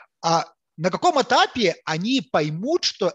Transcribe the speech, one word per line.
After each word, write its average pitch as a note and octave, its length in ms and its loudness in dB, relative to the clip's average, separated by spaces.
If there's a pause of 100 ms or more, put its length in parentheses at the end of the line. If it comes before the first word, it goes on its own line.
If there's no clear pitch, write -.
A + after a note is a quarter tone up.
(240)
А E3 220 2 (320)
на E3+ 120 -2
каком C#4+ 320 2
этапе A#3+ 540 0 (100)
они F#3+ 360 -2
поймут, F3 640 -2
что - 300 -2